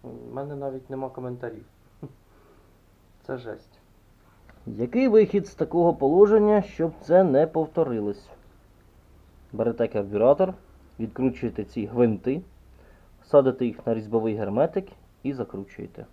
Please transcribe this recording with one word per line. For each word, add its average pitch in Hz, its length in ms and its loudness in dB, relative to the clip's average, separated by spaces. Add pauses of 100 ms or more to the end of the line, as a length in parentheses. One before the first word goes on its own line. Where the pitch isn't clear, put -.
У 120 320 -16
мене 139 220 -10
навіть 135 340 -10
нема 135 180 -10
коментарів. 123 560 -12 (1600)
Це 131 140 -10
жесть. 117 440 -16 (840)
Який 240 420 -2
вихід 208 380 4
з - 80 -20
такого 170 400 0
положення, 202 680 4
щоб - 380 -4
це 185 240 4
не 151 220 4
повторилось? 139 840 -4 (1200)
Берете 113 360 -2
карбюратор, 113 680 2 (440)
відкручуєте 117 680 -4
ці 104 220 -8
гвинти, 120 560 0 (800)
садите 131 420 2
їх - 200 -8
на 117 80 0
різьбовий 110 420 -2
герметик 135 520 -2 (340)
і 139 100 -4
закручуєте. 101 800 -12